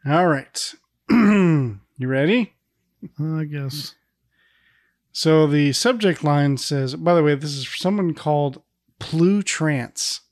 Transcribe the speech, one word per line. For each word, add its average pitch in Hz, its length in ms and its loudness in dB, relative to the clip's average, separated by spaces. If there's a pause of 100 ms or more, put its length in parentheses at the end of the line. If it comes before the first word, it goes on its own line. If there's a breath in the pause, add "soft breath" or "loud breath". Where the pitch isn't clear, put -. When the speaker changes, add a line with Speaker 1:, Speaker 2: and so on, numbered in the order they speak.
Speaker 1:
All 165 200 2
right. - 480 -4 (340)
<clears throat> 175 680 4 (200)
You 127 100 -4
ready? 165 460 0 (680)
Speaker 2:
I 160 240 -4
guess. 143 500 -10 (1160)
Speaker 1:
So 156 340 4
the 147 260 2
subject 208 520 0
line 143 320 2
says, 135 400 -4
by 175 180 2
the 165 80 4
way, 147 140 2
this 147 160 -8
is 135 160 -10
someone 185 460 -2
called 147 460 -2 (380)
Plu 180 460 2
Trance. - 880 -4